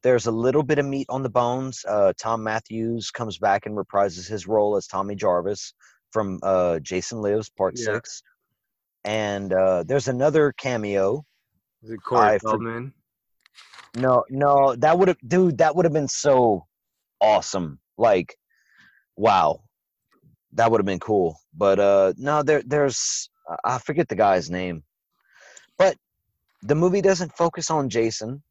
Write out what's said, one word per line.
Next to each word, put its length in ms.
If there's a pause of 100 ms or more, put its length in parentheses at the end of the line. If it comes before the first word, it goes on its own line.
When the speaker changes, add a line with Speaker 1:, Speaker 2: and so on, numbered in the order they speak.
Speaker 1:
There's 220
a 60
little 320
bit 160
of 60
meat 240
on 140
the 60
bones. 580
Uh, 320
Tom 240
Matthews 680
comes 260
back 280
and 120
reprises 500
his 200
role 280
as 120
Tommy 280
Jarvis 580 (380)
from, 320
uh, 360
Jason 420
Lives 280
Part 280
Speaker 2:
Yeah. 80 (100)
Speaker 1:
Six. 280 (840)
And, 480
uh, 300
there's 260
another 480
cameo. 680 (580)
Speaker 2:
Is 80
it 120
Corey 180 (140)
Speaker 1:
I 40
for- 120
Speaker 2:
Feldman? 420 (1000)
Speaker 1:
No, 340
no, 480
that 200
would've, 200 (100)
dude, 300
that 180
would've 180
been 140
so 580 (540)
awesome. 600 (180)
Like, 400 (800)
wow. 460 (880)
That 180
would've 140
been 140
cool. 380 (160)
But, 260
uh, 380
no, 260
there, 220
there's, 640 (200)
I, 260
I 40
forget 280
the 80
guy's 340
name. 340 (920)
But 200 (680)
the 120
movie 260
doesn't 340
focus 340
on 200
Jason. 600